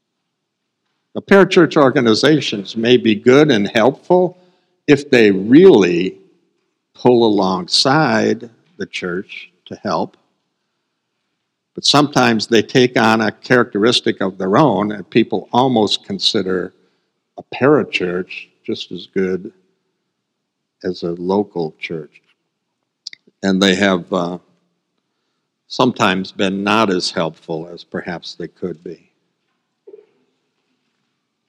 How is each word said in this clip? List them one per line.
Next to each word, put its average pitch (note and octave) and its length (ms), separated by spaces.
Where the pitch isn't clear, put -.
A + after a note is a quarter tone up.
Now, G#2 100
parachurch F#3+ 540
organizations B2+ 1000
may A#2 220
be A2 180
good C#3 340
and G#2 160
helpful D3+ 720
if C#3+ 240
they A2 220
really G2 880
pull A#2+ 320
alongside G#2+ 1200
the F#2 100
church - 680
to G2 100
help. - 400
But - 100
sometimes B2+ 600
they A2+ 160
take B2+ 360
on A2+ 220
a G#2+ 100
characteristic A#2 920
of F#2+ 160
their F#2+ 180
own, G#2 340
and G#2 200
people A2 420
almost A#2+ 540
consider F#2 680
a - 60
parachurch F#2 1040
just - 260
as F2+ 160
good F#2+ 460
as F#2 200
a F2 80
local F2 680
church. - 440
And F#2+ 180
they F#2+ 140
have, F#2+ 400
uh, F2 240
sometimes G2+ 640
been G2 320
not G#2+ 240
as F#2 220
helpful E2 580
as E2+ 160
perhaps F2 500
they E2 140
could E2+ 340
be. E2+ 280